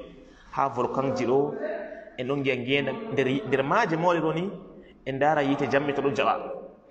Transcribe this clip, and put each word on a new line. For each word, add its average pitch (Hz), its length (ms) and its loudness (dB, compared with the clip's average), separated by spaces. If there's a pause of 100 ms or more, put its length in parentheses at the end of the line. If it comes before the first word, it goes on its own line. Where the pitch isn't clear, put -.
(500)
ha 139 180 0
volcan 123 480 0
ji 123 100 -2
ɗo, 139 280 2 (640)
en 131 80 -6
ɗon 139 140 -2
ngiya 131 160 2
ngenda 135 360 0 (200)
nder 131 160 2
yi-, 139 180 0
nder 135 160 2
maaje 170 340 2
mawɗe 170 240 2
ɗo 160 140 0
ni, 180 160 -4 (560)
en 135 100 -4
ndara 147 260 4
yite 139 280 0
jammito 139 320 2
ɗo 139 80 2
jaɓa. 110 240 2 (560)